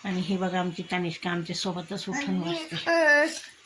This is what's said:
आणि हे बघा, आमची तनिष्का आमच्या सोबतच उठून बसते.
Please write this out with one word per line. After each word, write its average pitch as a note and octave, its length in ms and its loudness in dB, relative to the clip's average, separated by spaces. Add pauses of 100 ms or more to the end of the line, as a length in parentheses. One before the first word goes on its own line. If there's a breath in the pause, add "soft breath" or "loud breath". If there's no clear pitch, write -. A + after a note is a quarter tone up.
आणि F#3 180 -2
हे F3+ 160 0
बघा, F#3 220 0
आमची F3+ 320 -2
तनिष्का F3 400 -2
आमच्या E3+ 240 -2
सोबतच F3+ 540 -6
उठून F#3 320 -2
बसते. E4 340 -4 (920)